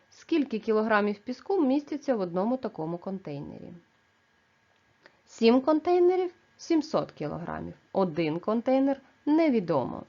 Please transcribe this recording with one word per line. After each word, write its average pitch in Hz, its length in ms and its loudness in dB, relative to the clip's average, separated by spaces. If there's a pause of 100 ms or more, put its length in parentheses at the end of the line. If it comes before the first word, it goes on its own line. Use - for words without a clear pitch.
(100)
Скільки 285 480 -2
кілограмів 214 600 0
піску 370 420 -4
міститься 285 540 0
в 214 60 -2
одному 185 360 -2
такому 175 420 -6
контейнері? 170 760 -12 (1500)
Сім 226 360 4
контейнерів — 349 760 2 (220)
сімсот 302 560 -2
кілограмів. 160 600 -8 (180)
Один 170 480 -2
контейнер — 262 600 0 (260)
невідомо. 226 840 2